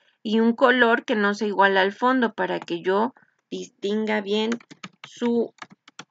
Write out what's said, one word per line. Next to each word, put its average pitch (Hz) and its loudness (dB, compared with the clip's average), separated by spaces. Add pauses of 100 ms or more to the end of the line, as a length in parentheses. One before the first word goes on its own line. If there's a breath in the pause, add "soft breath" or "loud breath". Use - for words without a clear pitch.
(220)
y 220 0
un 233 2
color 247 4
que 247 -2
no 208 0
sea 214 -4
igual 196 2
al 196 2
fondo 247 0
para 180 -4
que 170 -8
yo 196 0 (360 soft breath)
distinga 208 -4
bien 208 -2 (560)
su 233 -2 (580)